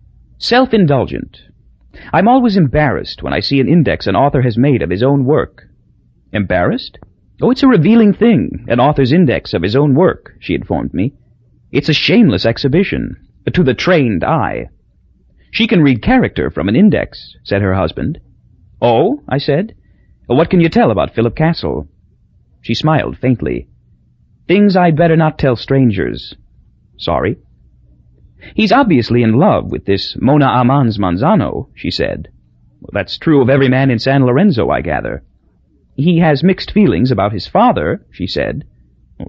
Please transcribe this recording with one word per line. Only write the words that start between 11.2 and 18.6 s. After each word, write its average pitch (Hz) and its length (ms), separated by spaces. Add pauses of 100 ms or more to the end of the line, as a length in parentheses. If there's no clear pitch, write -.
"It's 135 200
a - 20
shameless 143 540
exhibition, 127 680 (380)
to 180 100
the 131 120
trained 131 500
eye." 73 460 (800)
"She 226 160
can 185 160
read 131 180
character 165 480
from 80 180
an 104 80
index," - 720
said 101 160
her 95 140
husband. 92 440 (600)